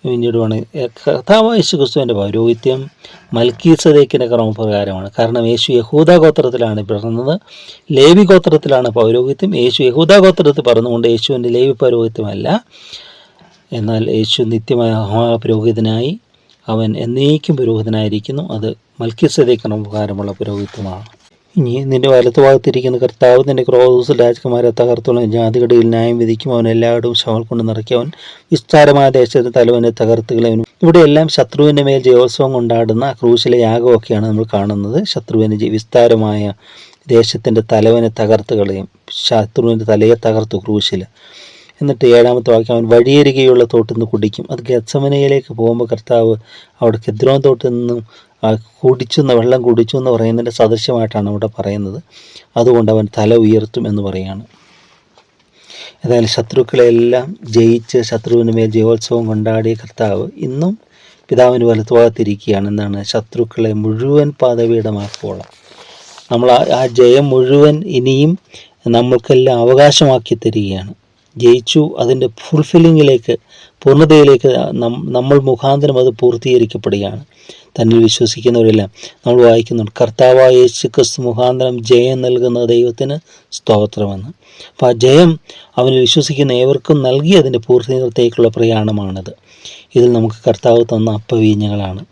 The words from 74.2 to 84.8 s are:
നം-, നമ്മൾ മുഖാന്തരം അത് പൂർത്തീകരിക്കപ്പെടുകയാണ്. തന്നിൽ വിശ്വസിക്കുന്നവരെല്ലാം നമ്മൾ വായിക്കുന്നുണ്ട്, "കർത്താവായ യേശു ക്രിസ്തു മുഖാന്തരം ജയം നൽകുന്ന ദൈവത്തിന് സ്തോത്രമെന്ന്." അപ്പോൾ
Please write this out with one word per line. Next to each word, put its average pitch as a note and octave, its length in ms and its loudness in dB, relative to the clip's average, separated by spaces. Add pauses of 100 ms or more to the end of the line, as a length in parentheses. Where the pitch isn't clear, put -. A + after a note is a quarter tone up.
നം-, B2 240 -6 (120)
നമ്മൾ C#3 200 0 (120)
മുഖാന്തരം C#3 520 0
അത് B2+ 80 2 (120)
പൂർത്തീകരിക്കപ്പെടുകയാണ്. A2+ 1000 -2 (560)
തന്നിൽ A#2 300 2
വിശ്വസിക്കുന്നവരെല്ലാം A2 840 0 (340)
നമ്മൾ B2 220 2
വായിക്കുന്നുണ്ട്, A2+ 560 0
"കർത്താവായ B2+ 500 4 (100)
യേശു B2 340 0
ക്രിസ്തു C3+ 320 -2
മുഖാന്തരം B2 500 -2 (140)
ജയം B2+ 340 2
നൽകുന്ന A#2+ 480 -2
ദൈവത്തിന് B2 440 -2 (400)
സ്തോത്രമെന്ന്." G#2 720 -4 (440)
അപ്പോൾ B2+ 180 0